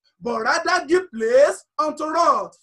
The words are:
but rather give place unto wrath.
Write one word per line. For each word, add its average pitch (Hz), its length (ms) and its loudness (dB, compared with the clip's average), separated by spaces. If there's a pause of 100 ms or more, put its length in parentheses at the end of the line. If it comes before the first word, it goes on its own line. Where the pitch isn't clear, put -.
(200)
but 226 200 -6
rather 330 460 -2
give 359 260 0
place 247 500 2 (160)
unto 302 320 -4
wrath. 285 520 0